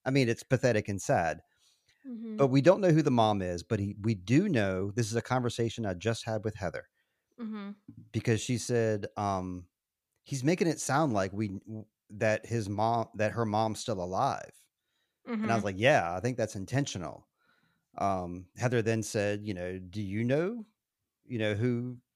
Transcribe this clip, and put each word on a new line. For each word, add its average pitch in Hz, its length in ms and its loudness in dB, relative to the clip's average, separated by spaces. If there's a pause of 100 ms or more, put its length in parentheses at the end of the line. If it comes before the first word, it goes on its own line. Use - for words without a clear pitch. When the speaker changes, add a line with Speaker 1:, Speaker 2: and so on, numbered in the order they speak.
Speaker 1:
I 131 60 0
mean, 135 180 6
it's 117 140 -2
pathetic 117 460 2
and 98 120 -2
sad. 82 400 0 (680)
Speaker 2:
Mm-hmm. 226 320 -10
Speaker 1:
But 139 100 6
we 135 120 6
don't 185 200 8
know 185 100 6
who 156 120 6
the 143 80 4
mom 107 300 4
is, 87 220 -4
but 110 160 -2
he, 101 220 -4
we 110 140 0
do 123 340 2
know, 101 420 0
this 110 160 0
is 110 80 -4
a 113 60 2
conversation 120 640 -2
I 98 100 -2
just 107 300 -2
had 110 200 -4
with 107 100 -4
Heather. 85 340 -6 (500)
Speaker 2:
Mm-hmm. 214 300 -10 (420)
Speaker 1:
Because 110 300 0
she 123 160 -2
said, 110 500 0 (100)
um, 92 500 -4 (560)
"He's 131 200 -8
making 180 240 2
it 151 120 -2
sound 143 340 0
like 98 200 0
we, 101 260 -4 (520)
that 107 340 0
his 113 240 -4
mom, 113 460 0
that 107 180 0
her 117 120 0
mom's 107 340 0
still 101 240 -4
alive." 95 480 -2 (920)
And 220 80 0
I 117 40 4
was 104 80 2
Speaker 2:
Mm-hmm. - 20 -2
Speaker 1:
like, 98 140 -2
"Yeah, 107 360 4
I 92 60 -4
think 120 160 -2
that's 110 180 -2
intentional." 95 720 -4 (720)
Um, 90 500 -2 (100)
Heather 120 260 0
then 113 200 0
said, 104 420 -2
you 107 100 -4
know, 90 240 -6
"Do 92 220 -10
you 101 240 -2
know, 180 400 0 (600)
you 120 140 -6
know, 107 160 2
who 120 420 -2 (180)